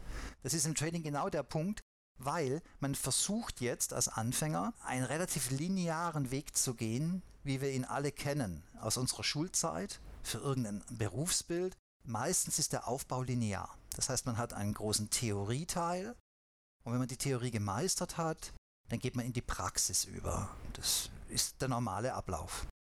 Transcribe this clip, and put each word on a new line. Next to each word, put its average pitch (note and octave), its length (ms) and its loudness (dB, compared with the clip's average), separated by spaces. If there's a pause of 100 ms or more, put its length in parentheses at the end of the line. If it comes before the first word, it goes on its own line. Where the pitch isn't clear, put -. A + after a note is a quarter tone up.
(420)
Das C3 100 0
ist D#3 140 2
im D#3 80 2
Trading E3+ 280 0
genau D3+ 280 0
der D#3 120 2
Punkt, E3 380 0 (380)
weil C#3+ 420 2 (200)
man C#3 140 2
versucht - 680 0
jetzt C3 320 0
als B2+ 140 2
Anfänger D#3 760 0
einen B2+ 220 0
relativ D3+ 460 0
linearen D#3+ 800 2
Weg C3+ 240 -4
zu B2+ 200 4
gehen, C#3 480 0 (220)
wie C3+ 180 0
wir C#3 80 2
ihn C3 140 2
alle C#3+ 280 0
kennen B2 500 0 (180)
aus A2 180 0
unserer B2 260 0
Schulzeit, E3+ 760 0 (220)
für - 160 -4
irgendein A#2+ 520 0
Berufsbild. E3+ 880 0 (280)
Meistens C3 540 2
ist - 140 2
der B2+ 160 0
Aufbau B2+ 340 0
linear. A2+ 520 0 (200)
Das - 160 0
heißt, B2+ 160 0
man A#2 100 0
hat A#2 160 0
einen G#2 220 0
großen G#2 340 0
Theorieteil E3+ 1080 0 (680)
und A#2 100 -2
wenn B2 60 2
man B2+ 100 2
die B2 80 -6
Theorie B2+ 360 2
gemeistert A#2 640 0
hat, E3 360 -2 (360)
dann A#2 100 -2
geht B2 160 -2
man A#2+ 100 0
in A#2+ 80 -4
die A#2 100 0
Praxis - 640 0
über. F#2 440 -2 (240)
Das - 380 0 (180)
ist - 320 0
der C3+ 80 2
normale A#2 460 0
Ablauf. F2 520 -4 (200)